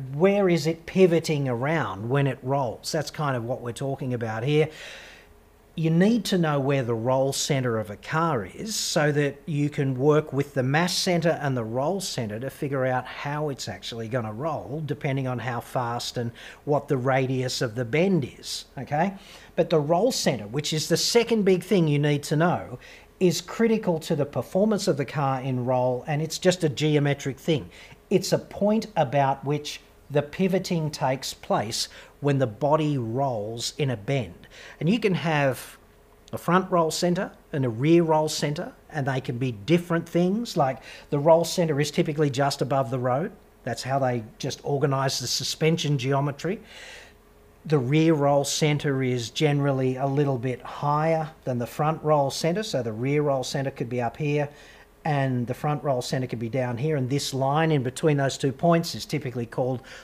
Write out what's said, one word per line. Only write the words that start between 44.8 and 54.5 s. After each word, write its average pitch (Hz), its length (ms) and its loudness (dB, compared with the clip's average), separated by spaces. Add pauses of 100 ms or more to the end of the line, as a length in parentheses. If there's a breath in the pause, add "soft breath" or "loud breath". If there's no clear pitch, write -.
the 123 60 -6
suspension 156 720 0
geometry. 139 640 -2 (1080 loud breath)
The 151 120 4
rear 156 360 4
roll 143 300 4
center 143 580 0
is 123 260 -2
generally 139 680 2
a 139 100 -2
little 139 320 0
bit 123 240 -6
higher 151 640 0 (160)
than 127 140 -2
the 117 80 -2
front 156 360 -2
roll 147 280 4
center, 175 320 -2
so 135 200 -2
the 113 100 -4
rear 135 300 0
roll 135 220 0
center 135 260 -4
could 123 200 -6
be 123 100 -2
up 117 160 -2
here, 147 320 -2 (560 loud breath)